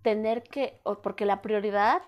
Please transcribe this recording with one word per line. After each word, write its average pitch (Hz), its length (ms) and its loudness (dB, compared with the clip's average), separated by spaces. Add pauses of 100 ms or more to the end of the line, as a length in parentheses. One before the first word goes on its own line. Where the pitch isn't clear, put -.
tener 220 400 0
que, - 400 -6
o 208 180 -4
porque 196 240 -4
la 196 160 2
prioridad, 208 680 2